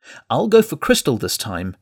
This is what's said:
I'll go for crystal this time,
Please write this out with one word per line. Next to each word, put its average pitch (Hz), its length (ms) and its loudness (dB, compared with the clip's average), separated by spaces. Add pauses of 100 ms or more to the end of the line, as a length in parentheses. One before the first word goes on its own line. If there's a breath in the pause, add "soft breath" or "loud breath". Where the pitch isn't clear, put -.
(320 loud breath)
I'll 156 160 0
go 220 160 6
for 160 140 -6
crystal 139 400 0
this - 200 -4
time, 92 440 -8